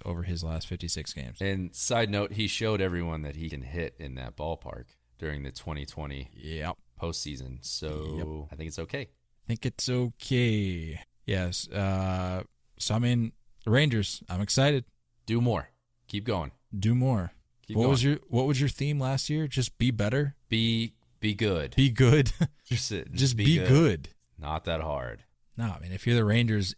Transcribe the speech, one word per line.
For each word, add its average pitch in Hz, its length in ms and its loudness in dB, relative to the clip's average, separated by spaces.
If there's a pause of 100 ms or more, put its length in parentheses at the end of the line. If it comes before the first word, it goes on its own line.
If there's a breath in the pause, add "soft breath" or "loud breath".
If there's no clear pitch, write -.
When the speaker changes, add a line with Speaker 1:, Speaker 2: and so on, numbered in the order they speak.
Speaker 1:
over 87 180 -4
his 87 200 -4
last 80 240 -6
fifty-six 82 460 -6
games. 64 280 -10
Speaker 2:
And 95 320 -4
side 117 360 0
note, 101 240 -2
he 104 140 -2
showed 110 340 0
everyone 87 400 -2
that 73 160 -8
he 80 120 -6
can 73 120 -8
hit 73 360 -6
in 67 180 -12
that 62 200 -12
ballpark 73 500 -8 (320)
during 73 260 -6
the 67 80 -8
twenty 73 340 -8
twenty 69 500 -10
Speaker 1:
Yep. 80 420 -8 (240)
Speaker 2:
postseason. 65 640 -8
So 78 520 -6
Speaker 1:
Yep. 78 100 -6 (240)
Speaker 2:
I 80 40 -14
think 80 120 -8
it's 80 120 -10
okay. 107 220 -8
Speaker 1:
I - 460 -20
think 117 180 -4
it's - 240 -4
okay. 107 1120 0 (240)
Yes. 92 440 -2
Uh, 92 760 -2 (360)
so, - 160 0
I 113 40 2
mean, 120 340 2 (320)
Rangers, 117 640 2
I'm 90 120 -2
excited. 139 440 2 (400)
Speaker 2:
Do 117 160 2
more. 110 280 0 (380)
Keep 104 180 -6
going. 92 260 -2 (260)
Speaker 1:
Do 107 180 2
more. 123 360 2 (320)
Speaker 2:
Keep 110 140 -6
Speaker 1:
What 113 60 4
Speaker 2:
going. 131 80 6
Speaker 1:
was 123 120 4
your, 143 140 4 (120)
what 127 180 2
was 143 120 2
your 139 100 2
theme 143 300 -2
last 131 300 -2
year? 151 180 0
Just 131 300 -2
be 123 140 2
better? 123 440 0 (120)
Speaker 2:
Be, 113 460 2 (260)
be 107 140 2
good. 95 420 0
Speaker 1:
Be 135 140 6
good. 131 420 6 (180)
<laughs> - 160 -20
Speaker 2:
Just, - 260 -2
uh, 104 60 -2
just - 160 -8
Speaker 1:
Just 127 240 2
Speaker 2:
be 104 80 4
Speaker 1:
be - 120 6
Speaker 2:
good. 92 100 2
Speaker 1:
good. 123 420 6 (300)
Speaker 2:
Not 78 260 -6
that 82 160 -2
hard. 65 420 -6 (340)
Speaker 1:
No, 117 80 -4 (100)
I - 40 -14
mean, 90 120 -8
if 92 140 -6
you're 120 100 4
the 117 100 4
Rangers, 107 520 2